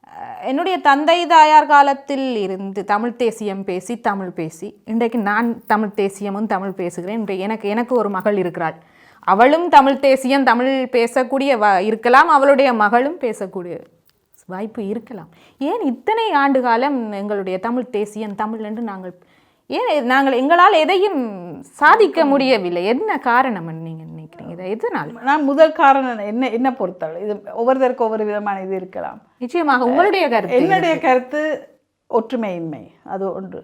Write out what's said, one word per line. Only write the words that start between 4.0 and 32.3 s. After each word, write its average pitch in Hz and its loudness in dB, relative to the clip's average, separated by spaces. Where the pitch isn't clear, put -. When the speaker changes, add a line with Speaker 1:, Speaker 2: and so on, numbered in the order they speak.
Speaker 1:
தமிழ் 196 -4
பேசி, 170 -10
இன்றைக்கு 226 -2
நான் 208 0
தமிழ் 208 0
தேசியமும் 202 -4
தமிழ் 190 -4
பேசுகிறேன். 180 -6
இன்றைக்கு 190 -6
எனக்கு, 214 -6
எனக்கு 240 -2
ஒரு 208 0
மகள் 202 -2
இருக்கிறாள், 170 -4
அவளும் 277 6
தமிழ் 277 6
தேசியம், 269 2
தமிழ் 247 2
பேசக்கூடிய 254 0
வ-, 202 4
இருக்கலாம், 240 4
அவளுடைய 277 6
மகளும் 240 2
பேசக்கூடிய 190 -8
வாய்ப்பு 214 -10
இருக்கலாம். 214 -10
ஏன் 370 -4
இத்தனை 403 -2
ஆண்டு 277 2
காலம் 254 0
எங்களுடைய 196 -6
தமிழ் 233 -4
தேசியம், 208 -6
தமிழ் 220 -8
என்று 214 -8
நாங்கள், 185 -12
ஏன் 427 -2
நாங்கள், 269 2
எங்களால் 339 4
எதையும் 359 0
சாதிக்க 330 4
முடியவில்லை? 233 0
என்ன 311 0
காரணம் 233 0
நீங்க 160 -14
நினைக்கிறீங்க? 160 -18
இதை 175 -14
எதனால்? 233 -6
Speaker 2:
நான் 277 0
முதல் 311 6
காரணம் 269 2
என்ன, 233 -4
என்ன 240 -2
பொறுத்தவரை 180 -8
இது 208 -4
ஒவ்வொருத்தருக்கும் 247 0
ஒவ்வொரு 220 -2
விதமான 208 -4
இது 190 -6
இருக்கலாம். 185 -10
Speaker 1:
நிச்சயமாக 254 -2
உங்களுடைய 349 2
கருத்து? 233 0
Speaker 2:
என்னுடைய 349 2
கருத்து 254 0
ஒற்றுமையின்மை, 185 -4